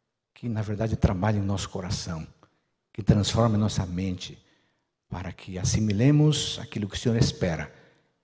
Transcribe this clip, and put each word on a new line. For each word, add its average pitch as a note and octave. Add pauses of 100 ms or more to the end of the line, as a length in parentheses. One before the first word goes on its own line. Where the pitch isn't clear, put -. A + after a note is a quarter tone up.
(340)
que A#2+
na A2
verdade G#2+
trabalhe G#2
em G2+
nosso G2
coração, F2+ (640)
que G#2+
transforme A2
nossa G#2+
mente, F2+ (640)
para F2+
que F#2
assimilemos C3
aquilo G2+
que -
o -
Senhor A#2
espera D#2+ (520)